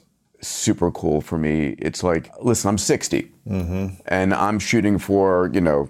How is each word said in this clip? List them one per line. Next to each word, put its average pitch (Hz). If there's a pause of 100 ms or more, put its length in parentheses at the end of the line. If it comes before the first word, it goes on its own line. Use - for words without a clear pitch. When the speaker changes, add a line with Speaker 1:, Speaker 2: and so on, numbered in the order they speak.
(400)
Speaker 1:
super -
cool 76
for -
me. 76 (100)
It's -
like, 87 (120)
listen, 110
I'm 101
sixty, - (180)
Speaker 2:
Mm-hmm. 95
Speaker 1:
and 95
I'm 104
shooting 101
for, 95
you 95
know, 73